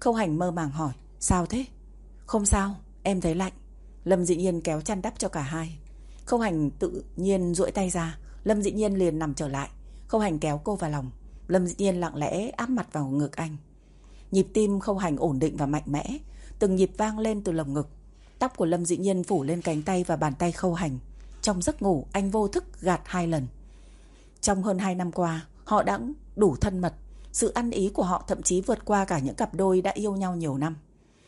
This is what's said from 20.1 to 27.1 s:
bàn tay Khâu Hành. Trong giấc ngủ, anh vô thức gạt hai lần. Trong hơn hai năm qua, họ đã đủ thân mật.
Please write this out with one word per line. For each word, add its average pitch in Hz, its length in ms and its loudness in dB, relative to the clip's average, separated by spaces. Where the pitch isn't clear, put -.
bàn 151 240 0
tay 175 120 2
Khâu 175 220 0
Hành. 160 260 -2
Trong 185 200 0
giấc 302 200 -2
ngủ, 190 300 2
anh 196 200 0
vô 214 160 2
thức - 340 -6
gạt 175 240 2
hai 175 220 -2
lần. 151 200 0
Trong 190 220 2
hơn 190 160 2
hai 190 160 0
năm 175 160 -2
qua, 165 360 0
họ 208 200 4
đã 202 160 0
đủ 190 260 6
thân 190 180 2
mật. 175 140 0